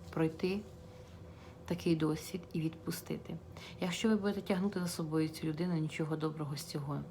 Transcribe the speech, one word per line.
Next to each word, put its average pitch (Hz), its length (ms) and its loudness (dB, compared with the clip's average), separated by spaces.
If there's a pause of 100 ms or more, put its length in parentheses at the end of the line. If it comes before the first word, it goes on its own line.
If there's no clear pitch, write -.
(100)
пройти 165 500 2 (1040)
такий 170 320 4
досвід 156 440 0 (120)
і 165 80 0
відпустити. - 760 -4 (440)
Якщо 180 280 2
ви 220 80 8
будете 202 240 2
тягнути 190 400 2
за 175 80 0
собою 156 400 2
цю 160 180 -4
людину, 165 280 2
нічого 156 420 2
доброго 156 400 -2
з - 80 -6
цього 143 360 -2 (100)